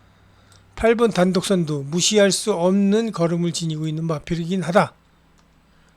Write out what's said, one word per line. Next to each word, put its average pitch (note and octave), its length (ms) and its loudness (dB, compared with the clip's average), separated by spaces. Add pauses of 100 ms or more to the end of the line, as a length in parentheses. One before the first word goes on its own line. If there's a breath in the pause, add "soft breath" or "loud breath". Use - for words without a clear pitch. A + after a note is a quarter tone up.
(760 soft breath)
팔 A3+ 180 2
번 A#3 160 2
단독선두, F3 760 0
무시할 F#3+ 440 2
수 G3+ 220 -2
없는 G3 580 2
걸음을 E3+ 420 -2
지니고 D#3 340 -4
있는 D#3 160 -6
마필이긴 E3 580 -4
하다. E3+ 320 0 (1040 soft breath)